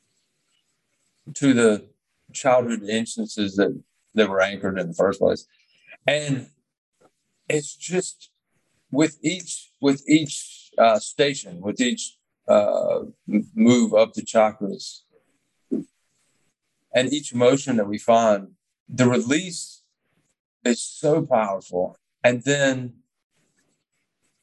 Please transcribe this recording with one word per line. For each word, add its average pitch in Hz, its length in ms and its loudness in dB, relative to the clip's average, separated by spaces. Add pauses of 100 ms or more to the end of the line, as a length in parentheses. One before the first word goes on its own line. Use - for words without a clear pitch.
(1300)
to 139 180 2
the 113 360 2 (440)
childhood 120 520 0
instances 107 720 -6
that, 98 260 0 (320)
that 107 140 2
were 95 140 0
anchored 98 360 -4
in 87 100 -4
the 85 60 -12
first 95 240 0
place. 90 300 -2 (580)
And 143 420 -2 (1000)
it's 147 260 -4
just - 560 -8 (640)
with 156 300 0
each, - 580 -6
with 139 280 0
each, - 680 -2
uh, 113 200 4
station, 117 640 -6
with 101 200 -6
each, - 380 -6 (300)
uh, 95 520 2 (320)
m-, 104 220 0
move 113 400 4
up 110 180 4
the 104 100 -10
chakras 104 800 -2 (680)
and - 1400 -8
each 147 200 -6
emotion 123 440 2
that 101 120 -2
we 104 100 -6
find, 107 500 2 (400)
the 123 200 2
release 135 720 -4 (840)
is 120 180 -2
so 151 420 -2
powerful. 95 720 -4 (280)
And 123 180 2
then 135 520 -2 (1500)